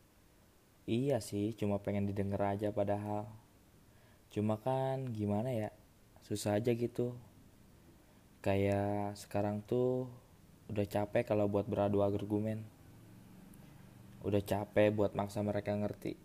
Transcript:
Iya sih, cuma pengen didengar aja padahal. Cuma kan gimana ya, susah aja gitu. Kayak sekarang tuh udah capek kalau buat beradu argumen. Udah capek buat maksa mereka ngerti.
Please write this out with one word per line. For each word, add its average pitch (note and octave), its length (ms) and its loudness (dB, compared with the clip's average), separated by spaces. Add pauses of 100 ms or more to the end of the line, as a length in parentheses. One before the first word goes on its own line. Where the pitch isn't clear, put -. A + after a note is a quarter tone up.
(920)
Iya B2 320 2
sih, G#2 320 -2
cuma G2+ 240 0
pengen G2+ 320 -2
didengar G2+ 480 0
aja G#2 160 -2
padahal. G#2 560 -2 (1040)
Cuma G#2+ 240 0
kan C3 560 -2
gimana G#2+ 400 0
ya, G#2+ 160 -2 (560)
susah G#2 320 0
aja A#2+ 160 2
gitu. A#2+ 400 -2 (1300)
Kayak G2+ 720 2
sekarang G#2 480 -2
tuh B2+ 480 0 (560)
udah G#2 240 0
capek G#2 320 2
kalau G#2+ 240 2
buat G2+ 240 2
beradu G2+ 320 2
argumen. G#2 640 0 (1600)
Udah G2+ 160 4
capek G#2 480 4
buat G#2 240 2
maksa G2+ 320 -2
mereka G#2 320 -2
ngerti. G#2 460 -4